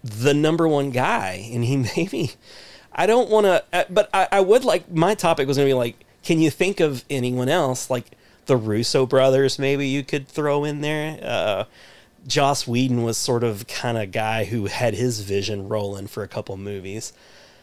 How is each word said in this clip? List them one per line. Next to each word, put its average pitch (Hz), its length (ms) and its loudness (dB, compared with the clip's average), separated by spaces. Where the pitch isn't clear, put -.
the 120 300 0
number 160 340 2
one 143 220 0
guy, 117 640 -2
and 120 140 -2
he 135 120 0
<laughs> 120 180 -2
maybe, 165 360 -4
I 170 120 0
don't 226 240 2
wanna, 202 320 4
uh, 175 200 2
but 208 200 2
I, 190 200 2
I 202 100 4
would 220 240 6
like, 180 260 0
my 170 220 2
topic 160 340 2
was 139 100 0
gonna 139 120 4
be 135 60 4
like, 120 280 -2
can 165 160 2
you 156 120 4
think 196 280 0
of 143 300 0
anyone 127 400 -2
else? 143 400 0
Like, 123 220 -4
the 135 100 2
Russo 113 520 0
brothers, 131 500 4
maybe 139 300 0
you 135 160 -2
could 143 240 -6
throw 147 360 -2
in 147 180 -4
there. 151 420 -6
Uh, 101 400 -2
Joss 139 400 0
Whedon 123 340 0
was 117 160 -2
sort 120 260 0
of 107 220 -4
kinda 117 400 -4
guy 110 400 -2
who 101 220 -4
had 113 260 -2
his 117 280 -2
vision 98 460 -4
rolling 101 380 -6
for 107 160 -10
a 95 60 -8
couple 101 300 -10
movies. 98 540 -10